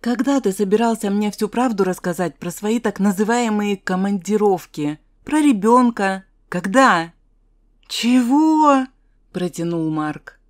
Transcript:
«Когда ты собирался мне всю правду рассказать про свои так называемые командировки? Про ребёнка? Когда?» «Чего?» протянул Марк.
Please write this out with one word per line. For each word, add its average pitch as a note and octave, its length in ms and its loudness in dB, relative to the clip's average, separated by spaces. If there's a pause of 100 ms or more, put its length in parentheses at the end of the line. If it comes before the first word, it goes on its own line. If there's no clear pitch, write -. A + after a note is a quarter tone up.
«Когда B3 400 0
ты G3 120 0
собирался G#3+ 580 0
мне G#3 200 0
всю G#3 180 -6
правду A#3 360 0
рассказать F3+ 540 -4
про F3 120 -10
свои G#3+ 280 -4
так G#3+ 220 -4
называемые G#3 760 0
командировки? F#3+ 1200 -2 (260)
Про D4+ 160 0
ребёнка? A3+ 840 2 (240)
Когда?» F#3 640 2 (760)
«Чего?» C4+ 1000 2 (460)
протянул E3+ 580 -4
Марк. D3+ 480 -8 (120)